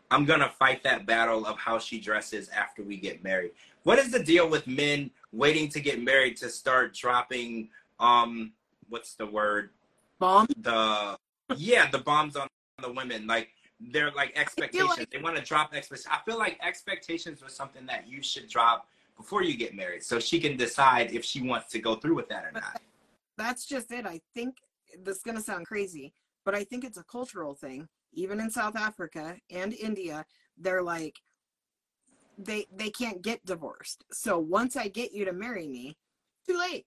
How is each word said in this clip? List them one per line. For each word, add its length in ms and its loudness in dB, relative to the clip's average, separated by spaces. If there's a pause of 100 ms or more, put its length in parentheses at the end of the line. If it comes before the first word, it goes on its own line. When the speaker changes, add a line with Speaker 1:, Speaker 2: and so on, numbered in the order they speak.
(120)
Speaker 1:
"I'm 120 6
gonna 240 6
fight 360 2
that 200 0
battle 400 4
of 140 -4
how 220 0
she 180 -8
dresses 520 -4
after 340 -4
we 120 -8
get 280 -8
married." 260 0 (320)
What 160 8
is 140 4
the 100 2
deal 260 8
with 200 0
men 420 0 (220)
waiting 380 4
to 100 -6
get 200 -2
married 380 4
to 100 -6
start 460 2
dropping, 760 -2 (280)
um, 540 4 (360)
what's 260 -10
the 120 -6
word? 440 0 (500)
Speaker 2:
Bomb? 260 8 (100)
Speaker 1:
The, 640 0 (380)
yeah, 340 4
the 80 0
bombs 380 2
on 100 -4 (340)
the 120 -8
women. 340 -8
Like, 240 0 (300)
they're, 320 0
like, 180 -2
Speaker 2:
I 40 -16
feel 80 0
Speaker 1:
expectations. 560 0
Speaker 2:
like 120 -10
Speaker 1:
They 80 -10
wanna 240 -4
drop 320 0
expect-, 360 -10
I 140 2
feel 140 -4
like 240 -2
expectations 800 -6
are 60 -20
something 380 -12
that 200 -8
you 160 -12
should 260 -6
drop 380 4 (300)
before 260 -2
you 140 2
get 180 -4
married, 300 -8
so 160 0
she 180 2
can 180 0
decide 560 4
if 120 -4
she 180 -6
wants 280 -2
to 100 -4
go 160 0
through 180 0
with 140 -2
that 160 -6
or 80 -10
Speaker 2:
But 100 -8
Speaker 1:
not. 200 -10 (540)
Speaker 2:
that's 300 -4
just 240 -8
it. 160 -8
I 140 -8 (140)
think 220 -6 (420)
this 200 -6
is 40 -14
gonna 180 -6
sound 260 -8
crazy, 460 -6 (320)
but 100 0
I 100 -4
think 200 -10
it's 140 -14
a 60 -16
cultural 500 -10
thing. 340 -14 (240)
Even 280 -4
in 100 -4
South 260 -4
Africa 600 -6 (140)
and 220 -6
India, 540 -8 (320)
they're 240 0
like, 380 -6 (1160)
they, 360 -6
they 160 -6
can't 320 -6
get 220 -4
divorced. 680 -10
So 280 0
once 380 2
I 120 -2
get 240 -6
you 140 -4
to 60 -2
marry 360 -8
me, 280 -12 (520)
too 100 0
late. 280 -4